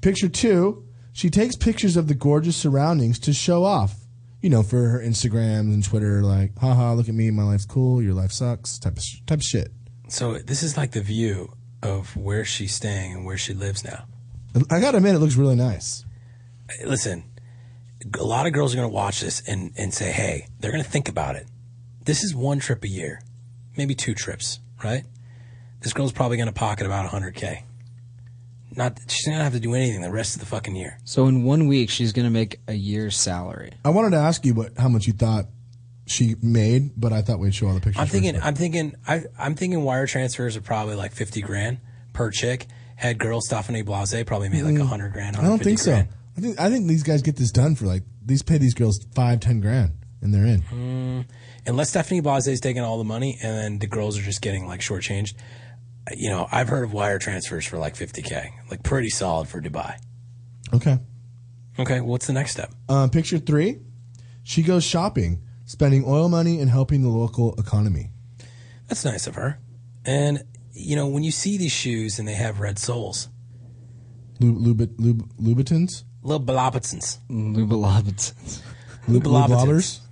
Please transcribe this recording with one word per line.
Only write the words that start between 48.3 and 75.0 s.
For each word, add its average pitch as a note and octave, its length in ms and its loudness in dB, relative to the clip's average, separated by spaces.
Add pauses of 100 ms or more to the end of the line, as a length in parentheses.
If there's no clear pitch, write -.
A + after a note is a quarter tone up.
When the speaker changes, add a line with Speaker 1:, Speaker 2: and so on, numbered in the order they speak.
Speaker 1:
pay D#3+ 160 4
these C3 160 6
girls G#2+ 260 2 (160)
five, A#2+ 240 2
ten A#2 220 2
grand, G#2 320 2 (280)
and G#2 120 2
they're G2+ 120 6
in. A2 180 4
Speaker 2:
Mm, B2+ 600 -4 (400)
unless C3+ 240 0
Stephanie F3+ 320 0
Blase C#3 260 2
is C3 120 0
taking B2+ 240 -2
all A2+ 140 -2
the A2+ 80 -2
money, B2+ 360 -4
and A2 160 -4
then G#2+ 220 -4
the G#2 80 -4
girls G#2 300 -4
are G2 40 -6
just G2 200 -6
getting, G2 260 -4
like, F2+ 140 -10
shortchanged. G2+ 520 -4 (840)
You - 140 -4
know, F#2 220 -2
I've A#2+ 180 0
heard C3 140 0
of A2 100 -6
wire G2+ 240 0
transfers F2 480 -6
for, E2 140 -8
like, D2+ 160 -6
fifty - 260 -10
K, - 300 -8 (180)
like, F#2+ 140 -12
pretty B2+ 260 0
solid D#2+ 380 -2
for F2+ 120 -12
Dubai. D#2 360 -8 (760)
Speaker 1:
Okay. B2+ 280 4 (800)
Speaker 2:
Okay, B2+ 200 0
what's A#2+ 280 -4
the C#3 60 0
next C3 180 -2
step? - 200 -8 (160)
Speaker 1:
Uh, C3+ 200 4
picture D#3+ 320 2
three, D#3 400 0 (640)
she - 180 0
goes F3 220 4
shopping, E3 580 0 (240)
spending C#3 400 4
oil D3+ 240 4
money E3+ 320 2
and C3+ 80 4
helping C3+ 320 4
the B2+ 80 4
local A2+ 460 2
economy. G#2 560 0 (760)
Speaker 2:
That's - 160 -6
nice - 220 -2
of - 100 -10
her. C#3+ 220 -4 (480)
And, C#3+ 380 0 (300)
you D3 220 -4
know, C#3+ 120 0
when C#3+ 160 -2
you D#3+ 80 -2
see G3+ 260 -2
these F3 140 -2
shoes A2 480 -4
and G#2+ 80 -6
they G#2 80 -6
have G#2 240 -4
red G2+ 180 -4
soles. A#2+ 520 -6 (1080)
Speaker 1:
Lub-, A#2+ 180 6 (200)
lubit-, A#2 220 -2
lub-, A#2 280 2 (140)